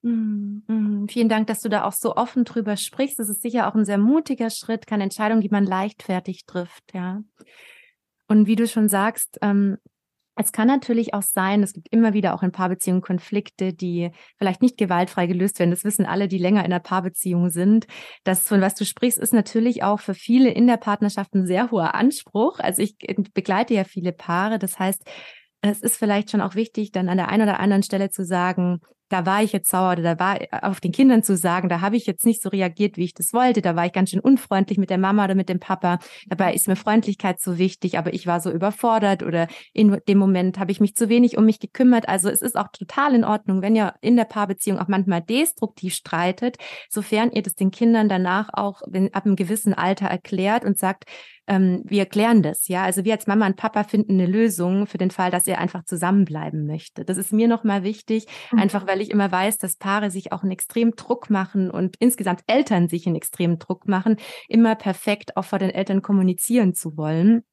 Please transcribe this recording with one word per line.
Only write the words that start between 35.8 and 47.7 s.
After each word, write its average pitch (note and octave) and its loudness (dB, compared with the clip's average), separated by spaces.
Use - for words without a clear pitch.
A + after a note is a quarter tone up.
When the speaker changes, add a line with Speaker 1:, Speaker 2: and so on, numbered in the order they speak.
Speaker 1:
Dabei F#3 0
ist - -2
mir F#3+ 2
Freundlichkeit G#3 0
so F3+ -6
wichtig, F#3 -2
aber E3 -4
ich F3+ -6
war E3+ 0
so F#3+ -4
überfordert G#3 0
oder E3 -2
in G#3 4
dem G3+ 4
Moment F#3+ 2
habe G#3 -2
ich F#3+ -4
mich G3+ 2
zu A3+ 0
wenig A#3+ 4
um A3 6
mich A3 4
gekümmert.“ B3 2
Also G3 0
es - -2
ist A#3+ -4
auch G3 -2
total C4+ -2
in A3+ 4
Ordnung, G3+ 0
wenn G#3+ 2
ihr G#3 2
in A#3+ 4
der A3+ 4
Paarbeziehung G3+ -4
auch E3+ -4
manchmal F#3+ 0
destruktiv A3+ -4
streitet, F#3 -4
sofern A3 -2
ihr A3 -2
das - -8
den F#3+ 0